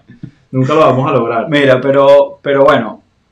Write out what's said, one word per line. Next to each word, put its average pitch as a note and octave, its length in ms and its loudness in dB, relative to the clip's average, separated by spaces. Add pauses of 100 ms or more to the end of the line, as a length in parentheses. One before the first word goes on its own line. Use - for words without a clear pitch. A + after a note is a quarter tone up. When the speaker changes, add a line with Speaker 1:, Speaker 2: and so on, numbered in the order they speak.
(160)
Speaker 1:
<laughs> - 360 -20
Nunca C3 220 -2
lo D#3 60 2
vamos C3+ 300 0
a C#3+ 40 -4
lograr. A#2 340 -4
Speaker 2:
Mira, C#3 320 0
pero, C#3 600 2
pero C#3 220 0
bueno, A2+ 380 -2 (300)